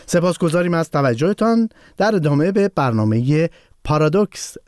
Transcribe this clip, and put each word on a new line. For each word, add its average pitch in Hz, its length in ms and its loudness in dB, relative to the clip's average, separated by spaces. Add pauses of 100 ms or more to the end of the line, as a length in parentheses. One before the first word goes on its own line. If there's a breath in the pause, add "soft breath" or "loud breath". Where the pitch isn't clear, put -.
سپاسگزاریم 175 680 0
از 165 160 -2
توجهتان. 180 760 0 (280 soft breath)
در 214 180 0
ادامه 156 380 0
به 202 220 0
برنامهٔ 123 760 0 (360 soft breath)
پارادوکس 156 720 -2 (120)